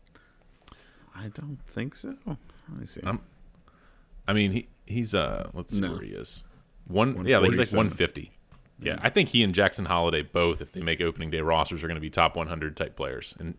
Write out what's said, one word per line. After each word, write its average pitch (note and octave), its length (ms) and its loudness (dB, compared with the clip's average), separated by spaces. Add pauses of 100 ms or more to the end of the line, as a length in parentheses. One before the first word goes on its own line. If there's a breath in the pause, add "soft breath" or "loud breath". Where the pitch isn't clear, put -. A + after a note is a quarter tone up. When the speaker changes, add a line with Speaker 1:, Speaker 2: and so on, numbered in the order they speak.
(1160 soft breath)
Speaker 1:
I G#2+ 140 -10
don't C#3+ 300 -12 (100)
think B2 260 -6
so. C4+ 220 -12 (100)
Let F3 100 -8 (440)
me - 60 -12
see. - 180 -16
Speaker 2:
I'm, G2 160 -4 (1080 soft breath)
I G2 60 2
mean, G2+ 200 4
he, - 160 -4 (180)
he's, G#2+ 280 -2
uh, A1 400 0
let's F2 200 -8
see G2+ 60 2
Speaker 1:
No. F2+ 120 -2
Speaker 2:
where E2 100 -8
he G1+ 80 -12
is. - 340 -10 (420 soft breath)
One, G2+ 400 0
yeah, A#2 140 6
he's, - 20 4
like, - 0 -
Speaker 1:
One F#2 100 6
forty-seven. G#2+ 240 2
Speaker 2:
one G#2+ 140 4
fifty. D#2+ 420 -2 (480)
Yeah, D#2+ 140 -4
Speaker 1:
Yeah. - 80 -8
Speaker 2:
I A#2+ 80 4
think F#3 200 4
he A#2 120 6
and F#2+ 120 4
Jackson G2 320 4
Holliday E2+ 360 2
both, E2+ 380 2
if - 120 -14
they F#2 80 -10
make E2 200 -2
opening E2 300 -2
day D#2+ 100 -2
rosters, D#2+ 440 2
are E2 40 -4
gonna E2 120 -6
be D#2 100 -8
top D#2+ 260 4
one E2+ 120 -2
hundred D#2 280 -6
type D2+ 200 -6
players B1+ 420 -8
in, E2+ 200 -10